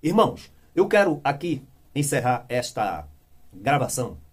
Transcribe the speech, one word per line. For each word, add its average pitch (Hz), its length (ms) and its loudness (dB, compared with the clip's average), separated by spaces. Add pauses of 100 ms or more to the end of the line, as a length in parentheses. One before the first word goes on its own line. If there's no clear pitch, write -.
Irmãos, 175 500 2 (240)
eu 190 120 4
quero 196 360 2
aqui 160 400 -2 (300)
encerrar 127 560 0
esta 104 580 -4 (460)
gravação 123 640 -2 (160)